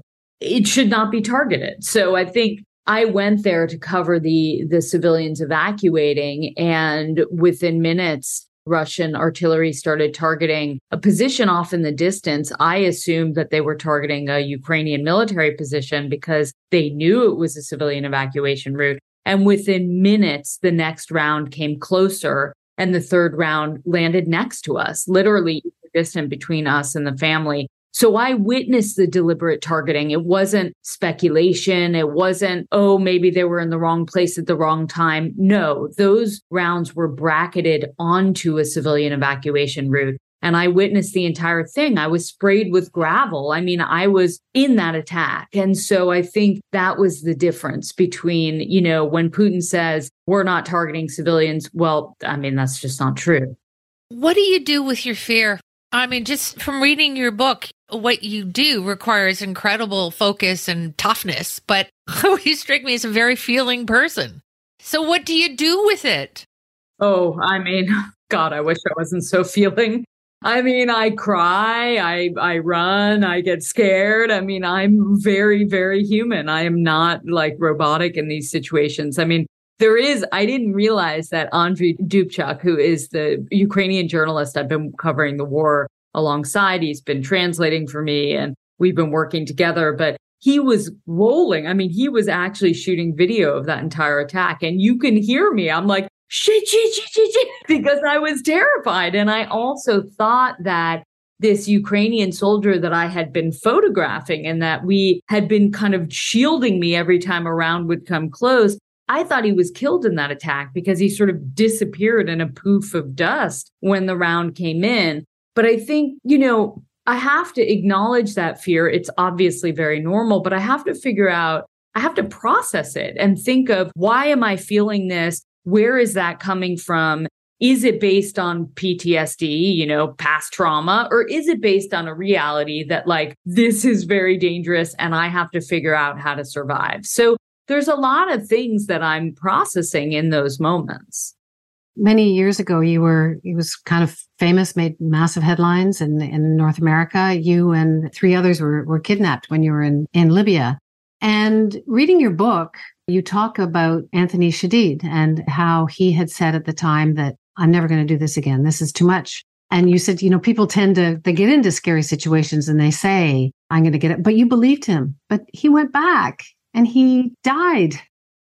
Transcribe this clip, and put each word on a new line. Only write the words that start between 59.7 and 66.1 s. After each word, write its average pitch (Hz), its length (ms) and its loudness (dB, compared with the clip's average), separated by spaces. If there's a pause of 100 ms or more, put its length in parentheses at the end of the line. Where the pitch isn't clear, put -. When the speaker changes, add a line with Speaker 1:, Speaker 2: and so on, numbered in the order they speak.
Speaker 2:
focus 202 560 -2
and 170 300 -6
toughness, - 600 -4
but 196 300 -2 (180)
<laughs> - 160 -6 (200)
you 302 120 0
strike 277 280 -2
me 262 100 -4
as 240 120 -4
a 226 40 -4
very 233 260 2
feeling 247 500 -2
person. 220 560 -2 (380)
So - 220 -2
what 330 240 0
do 330 80 -4
you 320 220 0
do 339 300 2
with 415 200 2
it? 151 400 -4 (540)